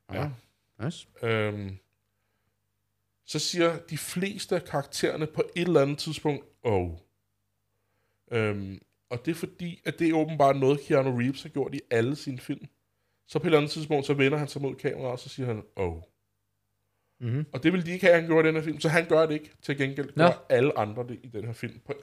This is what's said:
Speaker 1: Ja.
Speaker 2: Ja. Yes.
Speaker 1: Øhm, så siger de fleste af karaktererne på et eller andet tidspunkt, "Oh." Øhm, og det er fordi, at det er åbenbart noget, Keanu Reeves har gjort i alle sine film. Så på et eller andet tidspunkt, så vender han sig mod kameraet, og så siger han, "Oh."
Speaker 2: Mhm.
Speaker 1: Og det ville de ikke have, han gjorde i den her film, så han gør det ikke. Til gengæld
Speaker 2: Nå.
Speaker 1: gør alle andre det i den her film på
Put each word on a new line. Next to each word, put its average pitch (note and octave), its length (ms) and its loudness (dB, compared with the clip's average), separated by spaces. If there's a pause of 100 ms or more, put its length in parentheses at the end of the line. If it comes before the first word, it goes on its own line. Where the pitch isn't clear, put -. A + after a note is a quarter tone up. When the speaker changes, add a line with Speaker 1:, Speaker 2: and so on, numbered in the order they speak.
(120)
Speaker 1:
Ja. A2+ 100 -4
Speaker 2:
Ja. - 640 -12
Yes. - 220 -10 (140)
Speaker 1:
Øhm, G#2+ 540 -4 (1500)
så - 120 -6
siger E3+ 400 0
de - 200 -10
fleste G3 560 -4
af E3 100 -2
karaktererne D3+ 600 -2
på D#3 160 -4 (140)
et F3 100 0
eller E3 160 6
andet C#3+ 160 0
tidspunkt, D3+ 460 -4 (180)
"Oh." F#2 280 0 (1400)
Øhm, G#2 460 -2 (320)
og A#2+ 160 -8
det D#3+ 40 -2
er E3+ 40 0
fordi, F3 500 -10
at E3 140 -6
det E3+ 100 4
er D#3+ 60 4
åbenbart D3+ 420 4
noget, C#3 240 4
Keanu C3+ 380 2
Reeves B2+ 240 -2
har D#3+ 60 -14
gjort C#3 260 -4
i C#3 60 -6 (100)
alle A#2+ 260 2
sine C3 220 -10
film. - 280 -10 (600)
Så - 100 -2
på D3 40 -2
et - 40 -2
eller D#3+ 120 6
andet D3 120 2
tidspunkt, D3+ 360 -2
så D3 80 2
vender C#3 240 2
han C#3+ 100 -4
sig C#3+ 140 -8
mod C3+ 120 -4
kameraet, C3+ 380 -6
og C3 60 -6
så C#3 100 -16
siger C3 180 -8
han, A2 160 -4 (140)
"Oh." F2+ 160 -2 (1300)
Speaker 2:
Mhm. B2+ 320 -4
Speaker 1:
Og D3 100 -8
det E3 100 4
ville F3+ 140 0
de E3+ 60 -6
ikke F#3 140 2
have, E3+ 140 8
han E3 60 -4
gjorde D#3+ 220 6
i - 0 -
den D#3+ 80 2
her D#3 80 -2
film, D3 160 -6
så E3 80 0
han E3+ 200 4
gør D#3+ 180 6
det D3+ 80 -2
ikke. D3+ 160 -8 (120)
Til C#3 160 -4
gengæld C#3 380 -4
Speaker 2:
Nå. D3+ 80 4
Speaker 1:
gør - 240 2
alle C3 300 2
andre A2+ 300 -4
det A2+ 140 -12
i C3 60 -18
den G#2+ 160 -10
her A#2 80 -8
film - 340 -10
på C#3 60 -8 (100)